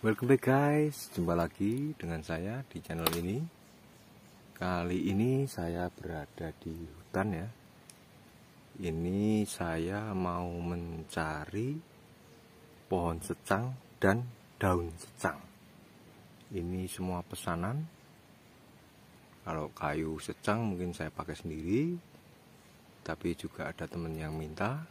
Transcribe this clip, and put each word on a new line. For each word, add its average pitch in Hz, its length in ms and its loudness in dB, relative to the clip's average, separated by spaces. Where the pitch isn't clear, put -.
Welcome 113 320 6
back, 131 160 6
guys, 147 640 4
jumpa 85 240 4
lagi 107 560 2
dengan 82 320 -6
saya 101 400 -4
di - 160 -10
channel 82 240 -2
ini. 95 160 0
Kali 90 560 0
ini 131 320 4
saya 87 480 -2
berada 80 640 -8
di 82 160 -8
hutan, 85 640 -2
ya. 87 80 -4
Ini 95 640 2
saya 90 720 -2
mau 87 400 0
mencari 127 1200 -4
pohon 85 320 2
secang 113 560 0
dan 107 240 6
daun 87 400 4
secang. - 400 -4
Ini 92 400 -2
semua 92 320 -2
pesanan. 98 640 -2
Kalau 78 240 -4
kayu 78 480 -2
secang 110 480 -2
mungkin 90 320 -2
saya 80 160 -4
pakai - 240 -6
sendiri, 90 560 0
tapi 82 320 -2
juga 80 320 -6
ada 80 160 -6
temen 80 320 -4
yang 78 160 -4
minta. 80 580 -2